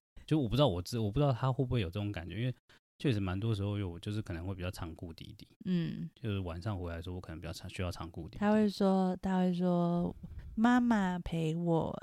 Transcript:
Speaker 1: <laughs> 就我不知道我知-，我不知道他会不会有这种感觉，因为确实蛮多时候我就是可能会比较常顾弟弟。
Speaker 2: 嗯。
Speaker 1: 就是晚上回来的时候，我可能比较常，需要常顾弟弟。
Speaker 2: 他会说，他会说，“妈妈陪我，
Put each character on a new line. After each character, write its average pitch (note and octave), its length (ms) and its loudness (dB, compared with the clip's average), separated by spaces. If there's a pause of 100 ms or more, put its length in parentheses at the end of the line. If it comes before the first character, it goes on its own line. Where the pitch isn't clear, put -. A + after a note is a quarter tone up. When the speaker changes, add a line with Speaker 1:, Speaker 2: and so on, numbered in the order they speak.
(100)
Speaker 1:
<laughs> - 140 -18
就 - 140 2
我 B2+ 100 0
不 G2+ 60 -4
知 B2+ 60 4
道 D3 80 8
我 F2+ 120 0
知-， A#2 220 -4
我 G#2 80 0
不 A2+ 80 -2
知 D3 80 4
道 C#3 60 4
他 C3 200 2
会 C3 120 0
不 B2+ 100 -2
会 B2 60 2
有 F2 80 0
这 F2 60 -8
种 G#2 180 -2
感 E2 160 -8
觉， F2 100 -6
因 B2 80 -2
为 B2 80 -2 (440)
确 C#3+ 140 2
实 G#2 60 2
蛮 F#2+ 200 0
多 A2+ 140 0
时 G2 100 0
候 G2+ 80 0
我 G2 280 -4
就 G#2 140 -6
是 G#2+ 100 -2
可 - 100 -6
能 E2+ 140 -6
会 G2 80 -4
比 F2 80 -8
较 F2+ 80 -4
常 D#2+ 240 -8
顾 E2+ 180 -10
弟 - 240 -14
弟。 - 120 -20 (160)
Speaker 2:
嗯。 E3 500 -2
Speaker 1:
就 A2+ 160 -6
是 G2 80 -2
晚 F2 240 -6
上 G2+ 160 -4
回 F2 100 -6
来 E2+ 80 -6
的 E2 60 -8
时 F2+ 80 -8
候， F2+ 60 -6
我 F#2 40 -8
可 - 120 -12
能 D#2 80 -10
比 E2+ 40 -12
较 E2+ 80 -6
常， - 160 -12
需 - 140 -6
要 F2+ 80 -2
常 E2+ 180 -8
顾 D#3 200 -10
弟 - 60 -14
弟。 - 40 -10
Speaker 2:
他 G#3 140 4
会 G#3+ 180 4
说， F#3+ 460 4
他 F#3+ 220 0
会 F#3 140 4
说 F3 640 2 (400)
，“妈 B3 260 6
妈 G3+ 380 4
陪 E3 380 0
我， E3+ 360 2 (100)